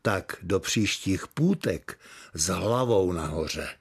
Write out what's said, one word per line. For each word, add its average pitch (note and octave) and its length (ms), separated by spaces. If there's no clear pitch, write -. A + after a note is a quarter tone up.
Tak G2 400
do F#2+ 180
příštích - 680
půtek D3 720
s E2+ 140
hlavou G2 640
nahoře. D#2 580